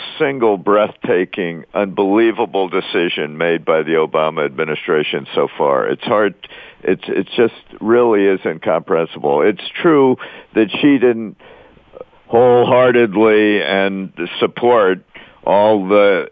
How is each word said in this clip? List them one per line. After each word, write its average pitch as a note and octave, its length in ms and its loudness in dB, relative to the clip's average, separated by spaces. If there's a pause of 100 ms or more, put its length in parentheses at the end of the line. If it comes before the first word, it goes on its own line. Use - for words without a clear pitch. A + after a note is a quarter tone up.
(180)
single, B2+ 400 0
breathtaking, F#2+ 1160 -2
unbelievable G2+ 960 0
decision F2 680 -4
made E2 260 -2
by D#2+ 200 0
the D2+ 80 -6
Obama D#2 520 -2
administration D2+ 920 -4
so C#2+ 200 0
far. C2+ 320 0
It's - 160 -6
hard, G#2+ 320 0 (480)
it's, - 240 -2
it - 200 -4 (100)
just A#2 160 2 (260)
really A2+ 460 2
is F#2+ 180 2
incomprehensible. E2 1000 -2
It's G2+ 200 0 (160)
true C#3 380 2 (380)
that G#2 160 2
she C#3+ 260 2
didn't A2+ 400 0 (880)
wholeheartedly A#2 1400 4
and G2 500 -2 (280)
support G#2+ 680 0 (400)
all G2+ 420 2
the G2+ 440 2